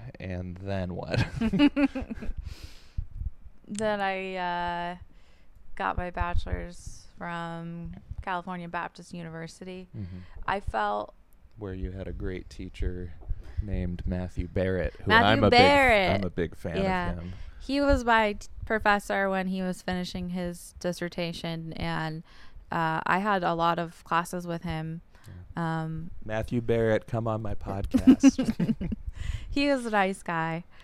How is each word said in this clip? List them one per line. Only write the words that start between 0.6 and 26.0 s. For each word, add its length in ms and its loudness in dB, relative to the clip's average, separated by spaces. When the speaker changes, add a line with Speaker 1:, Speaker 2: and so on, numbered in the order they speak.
Speaker 1:
what? 300 0
<laughs> 0 -
Speaker 2:
<laughs> 920 2
Then 320 0
I, 360 -2
uh, 600 -4
got 220 -2
my 140 -4
bachelor's 960 -2
from 760 -8
California 480 -6
Baptist 440 -8
University. 760 -10
Speaker 1:
Mm-hmm. 200 -8
Speaker 2:
I 120 2
felt 540 -2
Speaker 1:
Where 160 -8
you 180 -4
had 160 -8
a 60 -6
great 360 -4
teacher 640 -6
named 420 -2
Matthew 420 -2
Barrett, 460 2
who 60 -8
Speaker 2:
Matthew 180 8
Speaker 1:
I'm 160 6
a 60 8
Speaker 2:
Barrett. 640 8
Speaker 1:
big, 100 0
I'm 60 0
a 20 -6
big 260 -2
fan 280 -4
Speaker 2:
Yeah. 300 0
Speaker 1:
of 60 -6
him. 140 -8
Speaker 2:
He 220 0
was 240 4
my 280 6
t-, 140 -10
professor 680 2
when 160 0
he 160 -2
was 180 -4
finishing 480 -4
his 500 -6
dissertation, 920 -4
and, 480 -4
uh, 340 0
I 140 4
had 240 2
a 120 2
lot 240 2
of 240 -8
classes 420 -2
with 160 -4
him. 400 -4
Speaker 1:
Yeah. 280 0
Speaker 2:
Um, 280 -4